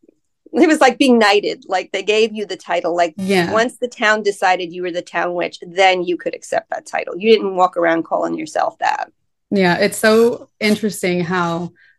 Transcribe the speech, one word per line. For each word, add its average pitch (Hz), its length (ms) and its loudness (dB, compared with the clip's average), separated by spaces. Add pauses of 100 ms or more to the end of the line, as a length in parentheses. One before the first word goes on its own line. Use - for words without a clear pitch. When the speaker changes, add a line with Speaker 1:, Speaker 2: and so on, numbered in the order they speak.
(500)
Speaker 1:
it 302 160 4
was 311 140 2
like 254 180 6
being 254 200 4
knighted. 208 500 2
Like, 190 240 -4
they 196 100 -4
gave 214 300 0
you 214 140 -8
the 185 100 -8
title. 175 400 -4
Like, 175 220 0
Speaker 2:
Yeah. 190 340 0
Speaker 1:
once 233 240 0
the 247 120 -6
town 214 340 0
decided 185 500 0
you 180 100 -10
were 180 80 -4
the 175 120 -6
town 175 320 -4
witch, 170 260 -6
then 185 420 2
you 175 140 -2
could - 180 -6
accept - 360 -6
that - 160 -8
title. - 320 -6
You 214 120 2
didn't 202 240 2
walk 180 220 0
around 165 280 0
calling 170 300 -4
yourself 156 440 -6
that. - 340 -4 (380)
Speaker 2:
Yeah, 185 260 2
it's 202 220 -2
so 226 500 2 (100)
interesting 202 600 -2
how 170 520 -4 (260)